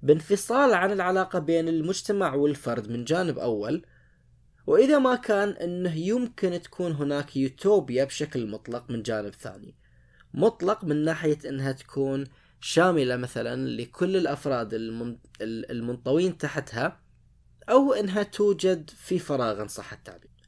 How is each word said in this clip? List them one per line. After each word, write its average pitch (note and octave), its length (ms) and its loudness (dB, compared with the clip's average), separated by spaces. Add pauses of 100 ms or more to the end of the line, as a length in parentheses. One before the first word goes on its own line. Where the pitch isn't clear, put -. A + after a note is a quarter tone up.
بانفصال G3+ 720 4
عن F#3 180 2
العلاقة F#3+ 480 0
بين E3 280 2
المجتمع E3 640 0
والفرد C3 560 0
من A#2+ 140 -4
جانب D#3+ 360 0
أول، A2+ 460 -2 (840)
وإذا C4 320 6
ما B3+ 160 4
كان G#3 340 0
إنه F3 480 -4
يمكن F#3+ 640 -2
تكون F3 300 -6
هناك C#3+ 460 -4
يوتوبيا C3+ 680 2
بشكل C3+ 440 -4
مطلق A#2+ 420 -10
من A#2 120 -4
جانب G#2+ 320 -4
ثاني. - 420 -16 (580)
مطلق G3 520 0
من D3+ 180 0
ناحية D#3 420 0
إنها C3+ 260 -4
تكون C3+ 520 -4 (360)
شاملة D#3+ 560 4
مثلًا B2 520 -4
لكل B2 500 -2
الأفراد C3+ 560 -2
المن-، A2+ 440 -6 (240)
ال-، A2+ 300 -8
المنطوين B2 680 0
تحتها، C#3+ 640 -6 (680)
أو C4+ 240 6
إنها G#3 300 0
توجد F#3 640 0
في - 300 -2
فراغ A#2 420 -2
إن G#2 60 -6
صح - 260 -12
التعبير. - 360 -20 (180)